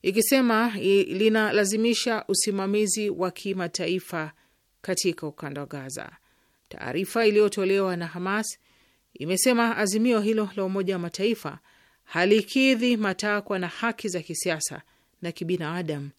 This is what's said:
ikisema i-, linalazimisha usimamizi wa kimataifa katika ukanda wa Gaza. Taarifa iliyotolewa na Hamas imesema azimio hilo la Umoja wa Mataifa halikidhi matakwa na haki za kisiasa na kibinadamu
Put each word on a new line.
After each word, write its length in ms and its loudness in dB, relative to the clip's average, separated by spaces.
ikisema 760 2
i-, 240 4
linalazimisha 1200 2
usimamizi 800 0
wa 200 -2
kimataifa 1000 -4
katika 440 -2
ukanda 340 -10
wa 60 -10
Gaza. 500 -12
Taarifa 580 -2
iliyotolewa 720 4
na 100 -6
Hamas 520 -4
imesema 640 2
azimio 440 2
hilo 360 0
la 80 -2
Umoja 300 -2
wa 60 -2
Mataifa 580 -4
halikidhi 920 4
matakwa 640 -2
na 100 -2
haki 400 -4
za 140 -4
kisiasa 600 -6
na 100 -6
kibinadamu 880 -4